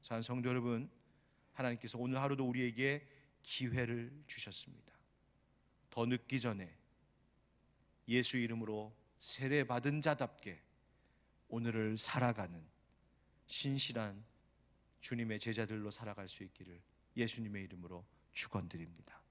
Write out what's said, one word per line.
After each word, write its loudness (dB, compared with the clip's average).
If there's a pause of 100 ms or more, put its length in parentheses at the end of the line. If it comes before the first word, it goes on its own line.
사랑하는 -2
성도 0
여러분, 2 (640)
하나님께서 -2
오늘 2
하루도 4
우리에게 2 (360)
기회를 0 (140)
주셨습니다. -10 (1000)
더 2
늦기 0
전에 -2 (1300)
예수 4
이름으로 -2 (240)
세례받은 2
자답게 0 (920)
오늘을 2
살아가는 2 (880)
신실한 0 (760)
주님의 0
제자들로 0
살아갈 -8
수 -10
있기를 -16 (340)
예수님의 0
이름으로 -10 (300)
축원드립니다. -6